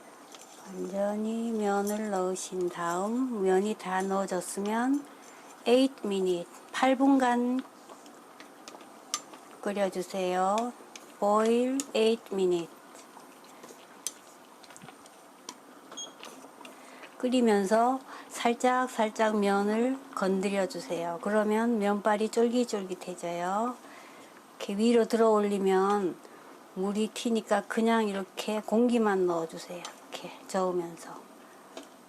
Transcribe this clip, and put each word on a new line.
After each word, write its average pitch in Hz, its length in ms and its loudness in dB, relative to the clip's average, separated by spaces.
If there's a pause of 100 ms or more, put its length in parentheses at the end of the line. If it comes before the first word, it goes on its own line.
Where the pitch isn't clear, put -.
(680)
완전히 208 880 -4
면을 208 580 0
넣으신 185 580 -2
다음, 196 760 -2
면이 190 360 2
다 185 240 -4
넣어졌으면 202 1040 -2 (600)
eight 262 280 4 (100)
minute, 185 460 -2 (200)
팔 262 260 2
분간 254 640 2 (2000)
끓여주세요. 190 1120 -2 (460)
Boil 233 600 4 (160)
eight 220 280 2 (120)
minute. 180 340 2 (4000)
끓이면서 233 840 2 (300)
살짝, 247 600 0
살짝 214 460 0
면을 208 640 2 (160)
건드려주세요. 180 1080 -2
그러면 214 580 2
면발이 208 520 0
쫄깃쫄깃해져요. 196 1500 -2 (800)
이렇게 202 220 -8
위로 233 260 4
들어 226 240 4
올리면 202 880 2 (580)
물이 202 340 0
튀니까 214 580 0
그냥 226 420 2
이렇게 202 540 -6
공기만 220 640 2
넣어주세요. 170 560 -4
이렇게 - 500 -14 (160)
저으면서. 180 720 -2 (880)